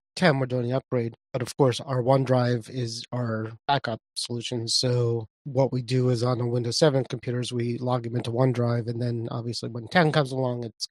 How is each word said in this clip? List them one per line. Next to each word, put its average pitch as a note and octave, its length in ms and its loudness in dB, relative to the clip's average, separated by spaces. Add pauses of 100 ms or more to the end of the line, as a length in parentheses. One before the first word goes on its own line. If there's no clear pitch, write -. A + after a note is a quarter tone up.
(140)
ten. D#3 240 4
We're C3 80 0
doing B2 220 -2
the B2+ 80 0
upgrade. A#2 380 -2 (180)
But A#2+ 100 -2
of - 160 -8
course, C3 220 4
our C3 220 -2
OneDrive B2 680 2
is A#2 420 -6
our A2+ 400 -4 (160)
backup B2+ 320 0 (140)
solution. A#2+ 540 -6
So A#2 580 2 (180)
what C3+ 280 2
we B2+ 100 -2
do B2+ 260 2
is A#2+ 140 2
on B2 160 2
the A#2+ 80 0
Windows A#2+ 320 -2
seven C3+ 260 4
computers, B2 480 -6
we A#2+ 260 -2
log B2 260 -2
them A#2 120 -4
into A#2 140 -4
OneDrive. A#2+ 580 2
And A#2 120 -4
then A#2 300 -4
obviously A#2 380 -6
when A#2 200 -10
ten D#3+ 240 4
comes C3+ 200 2
along, B2 320 -2
it's - 260 -10